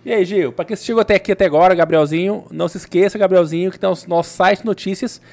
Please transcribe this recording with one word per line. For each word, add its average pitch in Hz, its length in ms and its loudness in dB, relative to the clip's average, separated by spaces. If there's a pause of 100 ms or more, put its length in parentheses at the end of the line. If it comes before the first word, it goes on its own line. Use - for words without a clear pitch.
E 240 80 -6
aí, 208 140 2
Gil, 180 260 -2
pra 170 140 -6
quem 220 100 -8
chegou 226 260 -2
até 208 140 0
aqui, - 160 0
até 196 140 0
agora, 175 300 4
Gabrielzinho, 165 720 0
não 170 180 -4
se 170 100 -10
esqueça, 190 420 0
Gabrielzinho, 180 500 2
que 185 100 -10
tem 190 100 -2
o 185 40 0 (140)
nosso 170 240 -2
site 185 300 2
de - 40 -10
notícias, 202 560 -6 (120)